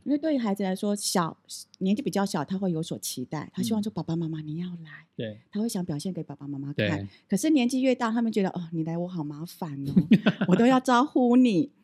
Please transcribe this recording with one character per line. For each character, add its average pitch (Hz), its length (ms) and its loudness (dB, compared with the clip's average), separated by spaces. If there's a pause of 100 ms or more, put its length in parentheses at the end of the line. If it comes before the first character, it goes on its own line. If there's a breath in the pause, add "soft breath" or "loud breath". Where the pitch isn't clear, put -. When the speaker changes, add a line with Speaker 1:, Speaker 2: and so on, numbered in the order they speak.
Speaker 1:
因 254 80 -2
为 294 40 0
对 302 180 -2
于 277 40 2
孩 220 160 -2
子 202 80 -6
来 190 120 -2
说， 208 220 -2
小， 170 400 -2 (420)
年 190 160 0
纪 214 60 -4
比 202 100 -4
较 196 140 0
小， 190 180 -2
他 190 140 -6
会 190 160 -2
有 160 100 -2
所 151 160 -8
期 - 260 -8
待， 151 280 -10
他 - 100 -6
希 226 120 -2
望 208 80 -2
说： 214 80 -4
Speaker 2:
嗯。 - 40 -10
Speaker 1:
“爸 170 80 -6
爸 165 140 -4
妈 165 120 -2
妈 156 120 -8
你 156 180 -8
要 180 100 -6
来。” 160 380 -16 (100)
Speaker 2:
对。 110 220 -8 (120)
Speaker 1:
他 202 100 -6
会 233 80 -2
想 190 160 -6
表 151 140 -6
现 185 140 -6
给 165 100 -8
爸 143 120 -14
爸 139 120 -16
妈 139 120 -8
妈 139 140 -8
看。 104 280 -2
Speaker 2:
对。 101 80 -8 (200 loud breath)
Speaker 1:
可 196 80 0
是 311 140 0
年 254 180 4
纪 254 140 -2
越 262 120 4
大， 240 160 -2
他 233 120 0
们 226 100 -2
觉 214 100 0
得 190 140 2
：“哦， 170 160 -8
你 160 120 -2
来 165 120 -4
我 175 120 -4
好 180 140 -6
麻 147 220 -8
烦 156 340 -10 (100)
哦， 143 40 -4 (280)
<laughs> - 280 0
我 175 80 6
都 233 100 6
要 254 140 6
招 254 240 4
呼 247 320 4
你。” 220 340 6 (140)